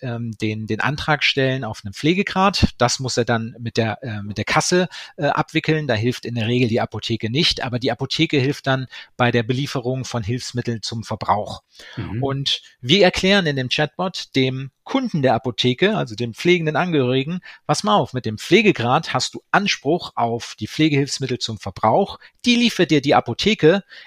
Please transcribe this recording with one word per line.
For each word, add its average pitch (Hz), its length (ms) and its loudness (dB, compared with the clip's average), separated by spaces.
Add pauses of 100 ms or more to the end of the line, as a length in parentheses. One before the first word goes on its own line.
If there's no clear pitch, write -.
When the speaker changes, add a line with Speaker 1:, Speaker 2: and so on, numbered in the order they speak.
Speaker 1:
ähm, 117 300 -6 (100)
den, 110 260 -4
den 107 140 -2
Antrag 147 420 0
stellen 135 400 0
auf 110 220 -8
einen 98 80 -10
Pflegegrad. 185 880 2
Das 120 200 2
muss 131 180 -6
er 117 80 2
dann 113 340 -2
mit 113 180 -8
der, 113 260 -2
äh, 104 200 -8
mit 104 140 -10
der 107 80 -4
Kasse, 180 440 2 (280)
äh, 147 100 0
abwickeln. 156 600 -2
Da 120 60 2
hilft 117 320 0
in 120 100 -6
der 110 120 -2
Regel 123 220 2
die 117 120 2
Apotheke 113 480 -4
nicht, 147 340 0
aber 123 140 -4
die 117 140 -2
Apotheke 147 480 0
hilft 135 260 -2
dann 131 220 -2 (280)
bei 120 160 2
der 120 120 2
Belieferung 127 600 -4
von 117 180 -4
Hilfsmitteln 120 580 -4
zum 117 220 -8
Verbrauch. - 580 -4 (360)
Speaker 2:
Mhm. 101 260 -6
Speaker 1:
Und 135 380 -2 (200)
wir 165 220 4
erklären 190 420 4
in 143 100 0
dem 127 140 -2
Chatbot - 640 -4
dem 131 360 0 (120)
Kunden 240 380 -2
der 127 140 4
Apotheke, 127 600 0
also 127 200 -4
dem 117 180 -6
pflegenden 165 420 2
Angehörigen, 139 680 0 (260)
„Pass - 160 0
mal 208 120 2
auf, - 180 0
mit 127 120 -4
dem 110 120 -4
Pflegegrad 165 760 4
hast - 220 -2
du - 160 -14
Anspruch 170 640 0
auf 117 440 -4
die 107 80 -6
Pflegehilfsmittel 139 720 0
zum 110 220 -6
Verbrauch. 117 580 0 (280)
Die 240 100 6
liefert 208 360 2
dir 147 100 4
die 131 140 4
Apotheke. 180 680 4 (240)